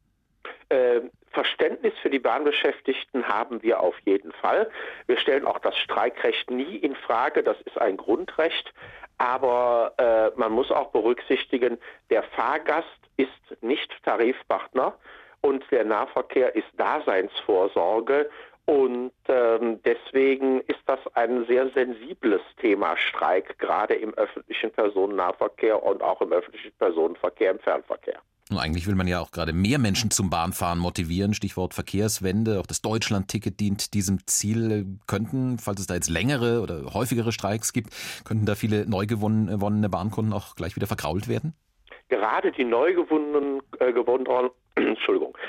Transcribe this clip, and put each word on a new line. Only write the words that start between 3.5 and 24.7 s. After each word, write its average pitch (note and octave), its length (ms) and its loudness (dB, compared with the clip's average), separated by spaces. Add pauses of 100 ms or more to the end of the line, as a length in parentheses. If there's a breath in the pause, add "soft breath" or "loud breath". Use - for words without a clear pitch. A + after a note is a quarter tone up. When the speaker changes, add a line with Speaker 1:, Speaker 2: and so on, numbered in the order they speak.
Speaker 1:
wir A2+ 200 2
auf F2+ 140 2 (100)
jeden G2 260 2
Fall. D#3+ 380 0 (360 loud breath)
Wir B2 120 2
stellen C#3 280 2
auch - 140 -2
das - 180 -2
Streikrecht - 720 -2
nie C#3 280 -4
in C#3 180 -2
Frage, C3 480 0
das G#2+ 220 0
ist - 120 -10
ein F#2+ 200 2
Grundrecht. - 760 -2 (440 loud breath)
Aber, B2 800 2
äh, A2+ 420 4
man A2 140 0
muss A#2 180 0
auch - 200 0
berücksichtigen, A#2+ 840 0 (320 loud breath)
der G#2+ 140 2
Fahrgast D3+ 640 -2 (300)
ist C3+ 120 2 (320)
nicht - 300 -2 (120)
Tarifpartner B2 920 0 (460 loud breath)
und C3+ 300 2
der A#2+ 120 4
Nahverkehr B2 720 0
ist A2 120 -2 (100)
Daseinsvorsorge. G#2+ 1500 0 (360 loud breath)
Und, B2+ 460 2 (160)
ähm, A#2 580 2
deswegen C3+ 760 2
ist - 260 -6
das C3+ 120 0 (140)
ein A#2+ 340 0
sehr B2+ 240 4
sensibles B2 720 0 (180)
Thema G2 380 2
Streik, - 640 0
gerade F2+ 340 0
im A2 220 -2
öffentlichen - 560 -4